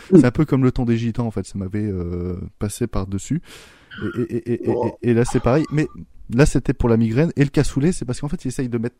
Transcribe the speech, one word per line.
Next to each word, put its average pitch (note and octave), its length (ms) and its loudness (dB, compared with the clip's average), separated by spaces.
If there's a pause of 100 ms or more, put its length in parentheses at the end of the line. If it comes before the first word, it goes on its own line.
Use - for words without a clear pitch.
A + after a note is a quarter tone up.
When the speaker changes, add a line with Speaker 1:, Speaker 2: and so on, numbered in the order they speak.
(120)
Speaker 1:
Mm. F#3+ 80 10
Speaker 2:
C'est B2 60 6
un B2 60 2
peu D#3 140 0
comme C3 180 0
Le B2+ 80 4
Temps B2+ 140 -2
des A#2 120 2
Gitans, A#2 300 -4
en A2 40 -6
fait. G2 140 -6
Ça - 140 -12
m'avait, G2+ 260 -4
euh, F2+ 520 -4 (200)
passé A2 300 -4
par-dessus. G2 540 -4 (760)
Et, B2 40 -2
et, A#2+ 140 -6
et, A#2 180 -4
et, - 160 -4
et, - 40 2
Speaker 1:
Oh. A#2+ 280 -2
Speaker 2:
et A#2+ 120 2
là, A#2 120 4
c'est - 160 0
pareil. C3+ 300 2
Mais D3 160 0 (460)
là, C3 120 8
c'était B2 280 2
pour - 140 0
la A#2 80 6
migraine. A#2 400 2
Et C#3+ 80 4
le C#3 60 0
cassoulet, D3 420 2
c'est - 140 -4
parce A#2+ 160 -6
qu'en D3 80 -6
fait, F3 160 -8
il - 20 -4
essaye B2+ 220 -4
de A#2 80 -2
mettre A2+ 220 -4